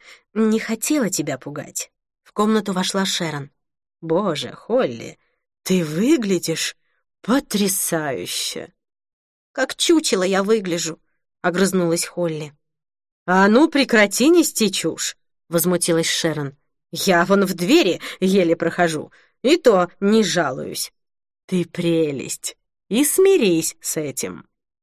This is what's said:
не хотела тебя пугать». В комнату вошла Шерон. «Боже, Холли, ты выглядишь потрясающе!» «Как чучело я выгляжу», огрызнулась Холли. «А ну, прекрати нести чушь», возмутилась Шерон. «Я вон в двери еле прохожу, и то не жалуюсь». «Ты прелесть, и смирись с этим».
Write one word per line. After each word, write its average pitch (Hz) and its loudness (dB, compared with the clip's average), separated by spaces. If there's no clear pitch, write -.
не 214 2
хотела 226 -2
тебя 147 -4
пугать». - -12
В - -20
комнату 208 0
вошла 185 -2
Шерон. 147 -6
«Боже, 160 -2
Холли, 160 -4
ты 185 0
выглядишь 190 -2
потрясающе!» 190 -4
«Как 262 -4
чучело 302 2
я 190 0
выгляжу», 185 -2
огрызнулась 175 0
Холли. 156 -6
«А 190 4
ну, 269 6
прекрати 233 2
нести 294 2
чушь», - -6
возмутилась 170 0
Шерон. 147 -4
«Я 175 2
вон 196 2
в 185 -2
двери 175 2
еле 185 2
прохожу, 165 -2
и 311 4
то 185 4
не 214 4
жалуюсь». 151 -4
«Ты 175 -2
прелесть, 160 -4
и 240 2
смирись 269 4
с - -8
этим». 127 -8